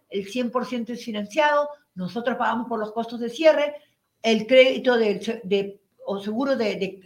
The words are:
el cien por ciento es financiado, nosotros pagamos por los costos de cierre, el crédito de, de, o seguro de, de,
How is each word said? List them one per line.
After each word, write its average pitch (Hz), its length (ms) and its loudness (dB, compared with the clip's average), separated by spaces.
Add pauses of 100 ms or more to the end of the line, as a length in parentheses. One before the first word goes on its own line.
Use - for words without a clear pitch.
(100)
el 196 180 -6
cien 247 220 -2
por 240 160 -2
ciento 240 260 -6
es 208 100 -10
financiado, 294 680 0 (240)
nosotros 233 420 -4
pagamos 233 320 -2
por 226 100 -4
los 214 140 -6
costos 226 260 -6
de 233 120 -4
cierre, 294 460 4 (460)
el 220 240 2
crédito 254 520 4
de, 220 440 -2
de, 196 380 -2 (240)
o 196 160 -6
seguro 233 340 -2
de, 214 220 -2
de, 185 300 -6